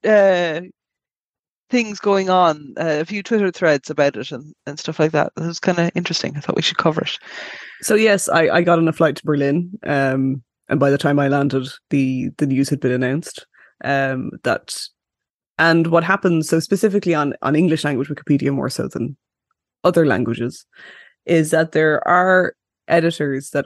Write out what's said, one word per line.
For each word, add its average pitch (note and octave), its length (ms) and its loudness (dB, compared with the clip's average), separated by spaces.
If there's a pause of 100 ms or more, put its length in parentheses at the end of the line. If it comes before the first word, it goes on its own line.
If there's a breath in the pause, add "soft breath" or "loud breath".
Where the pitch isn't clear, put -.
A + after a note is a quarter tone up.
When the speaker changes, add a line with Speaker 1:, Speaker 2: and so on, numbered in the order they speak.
Speaker 1:
uh, F3+ 580 4 (1080)
things A3+ 300 -2
going G3 300 2
on, D#3+ 480 2
uh, D#3 240 -2
a E3 40 -6
few G3+ 180 -8
Twitter G3+ 280 0
threads D3+ 400 0
about C#3+ 260 0
it G#2+ 140 -10
and, D3 220 -14 (120)
and C#3+ 140 -12
stuff - 200 -6
like D#3+ 120 2
that. D3+ 260 0
It D#3+ 60 -6
was E3+ 160 -6
kinda E3+ 360 0
interesting. E3+ 400 -4
I D3 40 -8
thought - 160 -4
we E3 80 0
should - 140 -4
cover D#3+ 240 0
it. - 160 -6 (640 loud breath)
Speaker 2:
So - 140 0
yes, G#3+ 320 2
I, D#3+ 220 2
I F3 140 2
got E3+ 160 4
on E3 80 2
a D#3+ 60 2
flight D#3 240 2
to - 80 -16
Berlin, D3+ 460 0 (120)
um, C3+ 600 -2 (240)
and - 120 0
by C#3 100 4
the C#3 80 2
time C#3+ 220 0
I C#3 80 2
landed, C#3 400 0 (240)
the, C3 460 0
the D3+ 100 0
news C3+ 220 0
had C#3+ 100 -2
been B2 120 0
announced, B2+ 540 -4 (380 soft breath)
um, C3+ 480 -4 (120)
that, - 340 -4 (800)
and E3 300 4
what E3 160 2
happened, E3+ 420 0
so D#3+ 140 2
specifically G3 540 0
on, D3 200 0 (100)
on C3+ 120 0
English D#3+ 280 2
language C#3+ 260 -2
Wikipedia C#3 440 0
more C3+ 160 -2
so - 200 -6
than C3+ 260 -6 (680)
other E3+ 220 4
languages, A#2 600 -2 (600 loud breath)
is D#3+ 260 2
that D#3+ 200 2
there D#3 360 2
are F#3 480 4 (320)
editors D#3+ 640 0
that C#3+ 140 -2